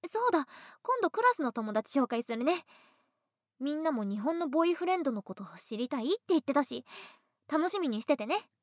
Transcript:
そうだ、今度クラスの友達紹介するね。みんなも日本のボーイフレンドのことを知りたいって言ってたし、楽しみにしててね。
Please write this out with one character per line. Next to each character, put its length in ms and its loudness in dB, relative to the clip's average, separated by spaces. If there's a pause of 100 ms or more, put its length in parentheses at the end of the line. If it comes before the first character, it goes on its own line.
(100)
そ 180 0
う 40 4
だ、 160 2 (340)
今 180 0
度 100 2
ク 120 -2
ラ 100 6
ス 100 -2
の 100 -2
友 200 -6
達 260 0
紹 100 4
介 160 -2
す 120 -4
る 80 -2
ね。 220 2 (920)
み 140 -2
ん 80 -4
な 100 2
も 120 -2
日 160 -4
本 180 0
の 100 0
ボ 180 4
ー 40 4
イ 40 2
フ 100 -4
レ 120 2
ン 80 -4
ド 80 0
の 100 -6
こ 120 -10
と 100 -12
を 20 -12 (100)
知 220 -10
り 100 -2
た 120 -4
い 60 -4
っ 100 0
て 40 -10 (100)
言 80 6
っ 40 2
て 100 -2
た 120 4
し、 200 -8 (640)
楽 220 2
し 80 -2
み 100 0
に 140 -2
し 20 -12
て 120 4
て 100 -6
ね。 240 -2 (120)